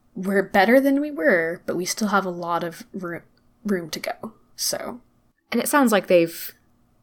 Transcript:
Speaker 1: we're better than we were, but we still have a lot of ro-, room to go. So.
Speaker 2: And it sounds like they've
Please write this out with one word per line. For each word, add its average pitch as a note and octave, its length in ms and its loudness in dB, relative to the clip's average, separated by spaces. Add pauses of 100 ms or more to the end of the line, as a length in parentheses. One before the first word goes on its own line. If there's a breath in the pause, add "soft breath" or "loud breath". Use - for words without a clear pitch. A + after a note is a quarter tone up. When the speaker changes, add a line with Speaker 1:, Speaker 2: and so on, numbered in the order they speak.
(140)
Speaker 1:
we're F#3+ 300 0
better G#3+ 360 4
than C#4 200 2
we D4 100 -4
were, G3 560 0
but - 100 -4
we F3+ 80 -4
still G#3 240 -4
have F#3+ 160 2
a F#3 60 -4
lot E3+ 340 -4
of E3 200 -10 (100)
ro-, F3 280 -10 (420)
room F3 260 -4
to - 100 -8
go. - 320 -10 (240)
So. - 440 -6 (500)
Speaker 2:
And A#3 100 0
it - 80 -4
sounds C4 240 4
like F#3+ 140 2
they've - 480 2 (480)